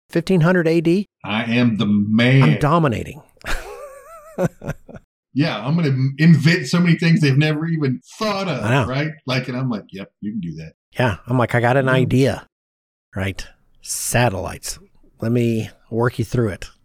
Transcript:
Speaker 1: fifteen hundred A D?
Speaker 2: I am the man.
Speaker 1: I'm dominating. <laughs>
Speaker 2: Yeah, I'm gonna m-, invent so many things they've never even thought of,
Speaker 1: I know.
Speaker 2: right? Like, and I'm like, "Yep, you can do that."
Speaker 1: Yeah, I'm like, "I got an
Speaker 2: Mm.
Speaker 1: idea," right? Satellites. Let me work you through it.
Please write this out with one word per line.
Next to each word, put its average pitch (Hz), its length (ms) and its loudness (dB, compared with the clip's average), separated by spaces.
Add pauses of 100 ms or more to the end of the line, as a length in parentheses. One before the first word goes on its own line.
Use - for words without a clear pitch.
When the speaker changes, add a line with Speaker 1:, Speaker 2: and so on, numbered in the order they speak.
Speaker 1:
fifteen 170 320 2
hundred 170 260 4
A 165 140 2
D? 175 240 2 (180)
Speaker 2:
I 107 200 -4
am 117 340 0
the 107 80 -2
man. 110 580 4
Speaker 1:
I'm 147 160 4
dominating. 143 600 0 (240)
<laughs> 587 1040 -8 (840)
Speaker 2:
Yeah, 127 340 -2
I'm 147 100 -2
gonna 165 140 0
m-, 131 280 -2
invent 160 500 4
so 175 120 0
many 170 180 4
things 165 240 2
they've 135 160 4
never 156 300 0
even 147 340 -2 (160)
thought 196 300 -4
of, 127 160 -4
Speaker 1:
I 104 60 -2 (140)
know. 87 60 -4
Speaker 2:
right? 147 220 -4 (160)
Like, 131 200 -4
and 127 80 -8
I'm 131 140 -4
like, 104 220 -6
"Yep, 95 200 -14 (100)
you 104 100 -8
can 113 80 -8
do 82 160 -8
that." 80 180 -16 (240)
Speaker 1:
Yeah, 120 200 0 (100)
I'm 127 100 -2
like, 117 160 0
"I 120 80 0
got 120 160 2
an 135 80 0
Speaker 2:
Mm. 131 60 0
Speaker 1:
idea," 127 560 0 (680)
right? 95 300 -6 (380)
Satellites. - 960 -4 (420)
Let 113 100 -2
me 117 380 0 (220)
work 117 280 0
you 113 60 -2
through 120 240 -2
it. - 200 -12 (160)